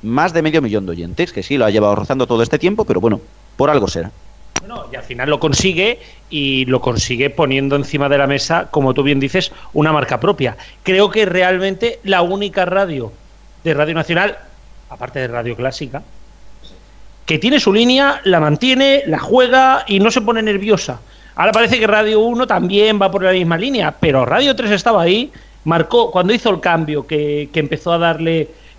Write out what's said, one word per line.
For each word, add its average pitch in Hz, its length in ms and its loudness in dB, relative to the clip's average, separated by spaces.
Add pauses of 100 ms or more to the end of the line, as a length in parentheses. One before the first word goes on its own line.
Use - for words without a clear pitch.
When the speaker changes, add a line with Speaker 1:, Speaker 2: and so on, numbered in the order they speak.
Speaker 1:
Más 143 300 -2
de 165 100 0
medio 156 200 0
millón 104 240 -2
de 90 60 -6
oyentes, 85 400 -6
que 98 100 -8
sí, 139 140 -4
lo 123 80 2
ha 107 60 4
llevado 104 260 4
rozando 127 320 -2
todo 117 140 2
este 117 160 0
tiempo, 208 260 0
pero 95 160 -2
bueno, 107 200 0 (360)
por 139 120 2
algo 131 200 2
será. 90 240 -8 (480)
Speaker 2:
Bueno, 208 320 -14
y 131 40 -10
al 113 60 -12
final 127 260 -8
lo 151 120 0
consigue, 185 600 0 (300)
y 139 360 -2
lo 127 140 2
consigue 127 500 -2
poniendo 139 440 0
encima 143 340 -2
de 139 80 2
la 139 120 2
mesa, 143 420 -2
como 135 240 0
tú 139 80 0
bien 139 160 0
dices, 139 320 -2 (220)
una 156 200 0
marca - 280 -2
propia. 139 360 -2 (280)
Creo 190 260 2
que 214 160 0
realmente 185 800 -2
la 190 180 2
única 190 420 -2
radio 175 480 -2 (520)
de 160 100 0
Radio 151 200 0
Nacional, 170 440 -2 (500)
aparte 127 300 -12
de 127 80 -4
Radio 117 300 -6
Clásica, 131 460 -8 (1200)
que 156 140 0
tiene 254 180 2
su 196 140 2
línea, 254 520 2
la 185 140 4
mantiene, 262 680 2
la 156 120 -2
juega 262 680 4
y 196 100 2
no 214 140 4
se 254 80 0
pone 226 220 0
nerviosa. 202 580 -2 (340)
Ahora 185 160 2
parece 226 300 2
que 220 80 2
Radio 214 320 4
uno 233 260 0
también 202 560 2
va 196 80 2
por 185 140 -2
la 185 80 4
misma 170 260 0
línea, 214 400 -2
pero 135 260 2
Radio 254 300 2
tres 220 180 -2
estaba 202 300 2
ahí, 202 280 0 (340)
marcó, 170 460 2
cuando 185 240 2
hizo 226 160 0
el 175 80 0
cambio, 156 480 -2
que, 147 460 -2
que 160 80 -2
empezó 151 320 -2
a 170 60 2
darle, 165 520 0 (280)